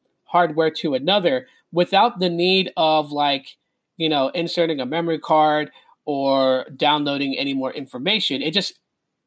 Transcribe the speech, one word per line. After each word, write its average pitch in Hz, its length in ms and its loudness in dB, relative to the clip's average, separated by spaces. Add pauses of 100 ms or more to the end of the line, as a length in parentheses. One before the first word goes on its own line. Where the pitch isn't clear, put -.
(260)
hardware 160 460 2
to 156 240 -4
another 147 500 0 (260)
without 196 460 2
the 180 120 0
need 180 460 2
of, 156 360 2
like, 143 440 -2 (420)
you 160 120 -2
know, 139 200 0
inserting 165 500 -2
a 127 60 -4
memory 160 340 -2
card 151 500 2 (360)
or 135 600 0 (100)
downloading 143 640 0
any 139 160 -2
more 131 180 -4
information. 135 720 -4
It 156 100 -4
just 185 280 -4 (480)